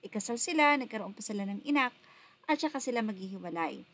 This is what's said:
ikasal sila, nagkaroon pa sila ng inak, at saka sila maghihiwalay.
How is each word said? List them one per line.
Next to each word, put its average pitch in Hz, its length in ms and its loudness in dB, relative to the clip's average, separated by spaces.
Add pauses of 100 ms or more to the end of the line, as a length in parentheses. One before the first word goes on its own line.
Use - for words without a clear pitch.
ikasal 220 320 -2
sila, 294 400 6
nagkaroon 214 400 -6
pa 214 80 -14
sila 202 240 -4
ng 202 160 -6
inak, 269 320 2 (560)
at 302 80 4
saka 302 240 -2
sila 240 160 0
maghihiwalay. 185 800 -4 (140)